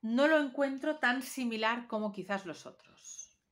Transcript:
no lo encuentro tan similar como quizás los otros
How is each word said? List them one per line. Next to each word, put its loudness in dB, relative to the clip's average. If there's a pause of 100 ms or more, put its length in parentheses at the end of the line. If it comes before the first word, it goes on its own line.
no 4
lo 8
encuentro 0
tan 2
similar -2
como -4
quizás -6
los -12
otros -20 (220)